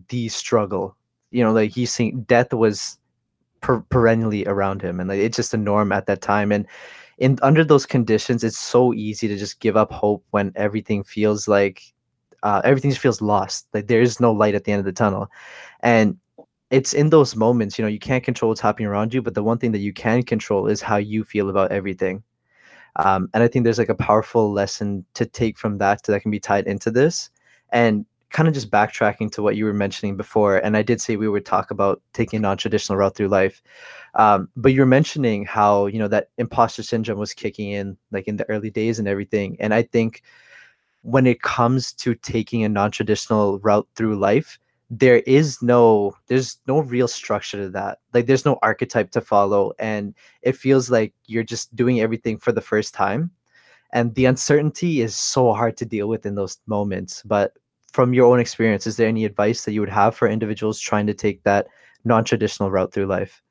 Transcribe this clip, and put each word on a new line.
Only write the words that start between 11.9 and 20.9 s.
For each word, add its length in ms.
uh, 220
everything 260
just 100
feels 220
lost. 500
Like, 140
there 140
is 180
no 140
light 240
at 80
the 80
end 80
of 60
the 60
tunnel. 380
And 360
it's 240
in 160
those 260
moments, 420
you 60
know, 40
you 100
can't 260
control 240
what's 140
happening 260
around 240
you, 80
but 140
the 80
one 160
thing 140
that 80
you 120
can 300
control 440
is 140
how 160